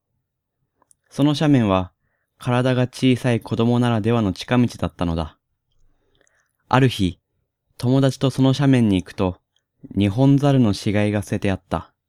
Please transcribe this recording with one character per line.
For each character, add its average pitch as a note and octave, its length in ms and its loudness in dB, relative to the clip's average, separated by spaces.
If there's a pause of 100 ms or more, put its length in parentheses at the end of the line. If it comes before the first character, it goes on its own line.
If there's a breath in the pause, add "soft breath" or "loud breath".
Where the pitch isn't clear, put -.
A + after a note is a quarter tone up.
(1080)
そ - 140 -4
の D3 120 2
斜 C#3+ 260 2
面 A2 80 0
は、 F#2 240 0 (460)
体 B2+ 360 -2
が B2 140 0
小 C3 280 0
さ B2 160 -2
い A2+ 80 0
子 - 140 -6
供 A#2+ 240 2
な B2 100 2
ら A2+ 120 0
で G#2+ 100 -2
は A#2+ 120 0
の F#2+ 100 0
近 - 260 -4
道 A#2+ 80 2 (120)
だ F2 100 -4
っ - 60 -10
た - 100 -6
の E2+ 100 -2
だ。 E2 240 -6 (1300)
あ B2+ 120 2
る C3+ 80 4
日、 F#2 320 -2 (580)
友 C3 220 0
達 C3+ 180 0
と C3+ 120 0
そ C3 120 -2
の C3+ 100 4
斜 C3+ 280 2
面 A2+ 80 2
に G2 120 2
行 - 100 -12
く - 20 -20
と、 F#2 280 -4 (540)
ニ G2+ 140 2
ホ B2+ 180 0
ン C#3 120 4
ザ C#3+ 140 2
ル C3+ 60 2
の A2+ 140 2
死 G2+ 200 -4
骸 G#2 200 -2
が G#2 100 -4
捨 - 80 -14
て G#2 80 -4
て G2+ 140 -2
あ - 20 -2
っ - 140 -10
た。 - 260 -8 (140)